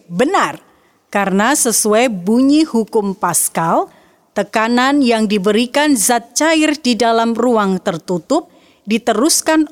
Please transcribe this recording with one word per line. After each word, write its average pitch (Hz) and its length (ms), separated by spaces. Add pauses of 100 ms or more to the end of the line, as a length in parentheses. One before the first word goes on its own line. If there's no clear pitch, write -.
benar. 277 560 (480)
Karena 202 480
sesuai 226 560
bunyi 247 480
hukum 208 560
Pascal, 185 720 (480)
tekanan 240 640
yang 226 240
diberikan 226 720
zat 240 400
cair 311 400
di 247 160
dalam 226 400
ruang 214 480
tertutup 185 720 (320)
diteruskan 240 880